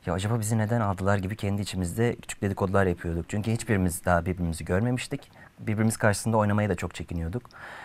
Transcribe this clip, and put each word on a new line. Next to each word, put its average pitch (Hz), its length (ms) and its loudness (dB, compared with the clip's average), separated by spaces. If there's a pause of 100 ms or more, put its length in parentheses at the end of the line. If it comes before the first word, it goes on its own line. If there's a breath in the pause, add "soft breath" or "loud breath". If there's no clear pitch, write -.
"Ya 87 80 0
acaba 107 260 0
bizi 110 180 0
neden 110 240 2
aldılar?" 101 360 2
gibi 95 180 -4
kendi 101 260 -4
içimizde 92 540 -2
küçük - 260 -12
dedikodular 98 440 2
yapıyorduk. 85 440 -2
Çünkü 104 220 -2
hiçbirimiz 95 540 0
daha 85 200 4
birbirimizi 85 400 -2
görmemiştik. 120 640 -2 (280 loud breath)
Birbirimiz 110 380 0
karşısında 113 400 2
oynamaya 104 320 4
da 92 60 2
çok 85 200 -6
çekiniyorduk. 85 540 -6 (360 loud breath)